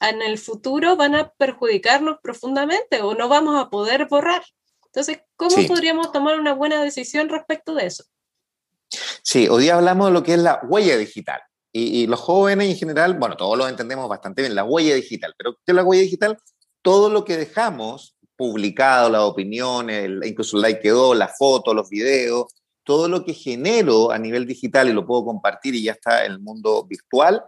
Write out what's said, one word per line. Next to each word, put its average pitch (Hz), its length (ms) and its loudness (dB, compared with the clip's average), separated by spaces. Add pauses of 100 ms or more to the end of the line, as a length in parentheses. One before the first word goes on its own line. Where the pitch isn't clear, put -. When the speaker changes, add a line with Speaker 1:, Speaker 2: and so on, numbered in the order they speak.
Speaker 1:
en 220 200 -2
el 214 160 -4
futuro 277 600 -2
van 285 180 2
a 302 160 -2
perjudicarnos 254 880 0
profundamente 277 800 -4
o 208 140 -2
no 233 140 -2
vamos 294 320 2
a - 80 -6
poder 233 380 -2
borrar. 330 360 0 (440)
Entonces, 285 320 -6 (180)
¿cómo 349 140 0
Speaker 2:
Sí. 381 160 4
Speaker 1:
podríamos 330 440 0
tomar 302 280 0
una 294 140 0
buena 302 300 -2
decisión 285 460 -4
respecto 311 460 -6
de 240 100 -2
eso? - 180 -10 (1200)
Speaker 2:
Sí, 120 240 4
hoy 117 160 4
día 170 120 4
hablamos 185 320 2
de 185 60 4
lo 165 100 2
que 165 100 0
es 170 60 4
la 170 240 2
huella 165 340 2
digital. 90 440 -8 (300)
Y, 117 300 -2
y 113 60 0
los 117 120 0
jóvenes 196 500 2
en 175 80 -2
general, 160 380 0
bueno, 117 220 -4
todos 101 200 -2
lo 131 100 0
entendemos 127 420 -8
bastante 98 320 -8
bien, 123 140 -2
la 98 80 0
huella 151 320 2
digital. 110 420 -8
¿Pero 120 160 -8 (120)
qué 180 60 0
es 180 40 4
la 180 80 4
huella 185 180 4
digital? 190 360 0 (440)
Todo 202 280 4
lo 208 140 0
que 170 140 -4
dejamos 139 760 -6 (200)
publicado, 120 720 2
las 110 120 2
opiniones, 107 840 -4
el, 95 200 -8
incluso 107 300 -6
el 104 80 2
like 110 160 2
que 107 100 0
dio, 127 240 6
las 104 240 0
fotos, 127 380 2
los 98 140 -4
videos, 120 560 -2 (380)
todo 156 240 2
lo 180 160 -2
que 170 100 -8
genero 131 760 2
a 113 60 -2
nivel 117 300 -4
digital 131 420 0
y 113 40 2
lo 101 120 -2
puedo 117 200 -2
compartir 113 500 -4
y 113 80 -4
ya 110 80 -2
está 117 340 0
en 101 60 -6
el 95 80 -14
mundo 107 460 -4
virtual, 147 640 0